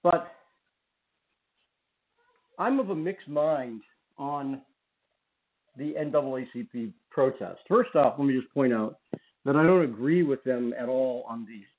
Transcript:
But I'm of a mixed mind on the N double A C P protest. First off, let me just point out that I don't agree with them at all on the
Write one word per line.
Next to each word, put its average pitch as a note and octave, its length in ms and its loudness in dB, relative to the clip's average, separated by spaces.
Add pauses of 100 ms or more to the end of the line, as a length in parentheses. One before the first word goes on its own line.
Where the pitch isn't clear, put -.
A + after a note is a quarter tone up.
But E3+ 300 2 (2250)
I'm B3+ 220 2
of G3 100 -2
a F#3+ 40 -2
mixed E3 340 -6
mind C#3+ 520 -2 (380)
on C#3 420 -6 (1200)
the D3+ 180 -6
N D3+ 140 -4
double C3+ 260 0
A B2+ 160 -6
C A#2+ 120 -8
P A#2 280 -8 (180)
protest. C3+ 580 -2
First A#3 260 2
off, C#3 240 4
let C#3+ 80 0
me C3 120 2
just - 140 -8
point C3 220 2
out A2 240 -2 (460)
that C#3 120 2
I D#3 60 6
don't F3 220 6
agree C3+ 380 0
with C#3 220 0
them B2 340 -2
at A#2+ 100 -6
all B2+ 400 -2
on A#2 180 -10
the G#2+ 160 -18 (160)